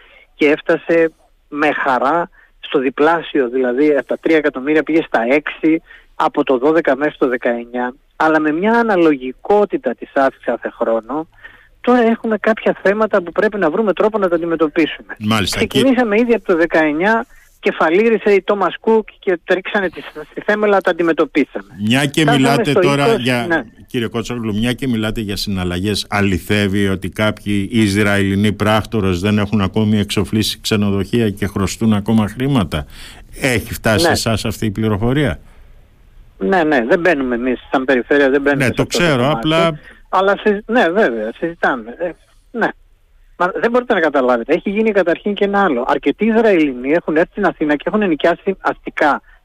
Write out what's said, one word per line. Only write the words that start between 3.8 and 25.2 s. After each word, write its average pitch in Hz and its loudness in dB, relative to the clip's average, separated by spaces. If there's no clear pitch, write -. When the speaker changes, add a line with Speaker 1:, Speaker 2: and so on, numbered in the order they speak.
Speaker 1:
από 135 0
τα 147 -4
τρία 160 2
εκατομμύρια 147 0
πήγε 156 0
στα 117 -2
έξι 156 0
από 147 -2
το 131 2
δώδεκα 151 2
μέχρι 147 -4
το 143 0
δεκαεννιά, 123 -4
αλλά 156 2
με 156 0
μια 190 0
αναλογικότητα 170 0
της - -14
αύξησης 135 0
κάθε 117 -4
χρόνο. 113 -4
Τώρα 247 2
έχουμε 226 0
κάποια 214 -2
θέματα 202 0
που 170 -12
πρέπει 208 -2
να 165 0
βρούμε 196 0
τρόπο 208 0
να 190 0
τα 170 0
αντιμετωπίσουμε. 165 -2
Speaker 2:
Μάλιστα, 107 -2
Speaker 1:
Ξεκινήσαμε 226 2
Speaker 2:
και 240 4
Speaker 1:
ήδη 233 2
από - -2
το 185 2
δεκαεννιά, 170 0
κεφαλήρισε 202 2
η 190 2
Thomas 202 -2
Cook 220 4
και 180 -2
τρίξανε 190 -2
τη, 147 -10
στη - -12
θέμελα, 208 2
τα 185 0
αντιμετωπίσαμε. 160 0
Speaker 2:
Μια 131 2
και 143 -2
Speaker 1:
Φτάσαμε 143 4
Speaker 2:
μιλάτε 143 2
Speaker 1:
στο 143 2
Speaker 2:
τώρα 143 2
Speaker 1:
είκοσι, 226 2
Speaker 2:
για, 120 0
Speaker 1:
ναι. 160 0
Speaker 2:
κύριε 117 -4
Κότσογλου, 113 -4
μια 117 0
και 131 -4
μιλάτε 110 -2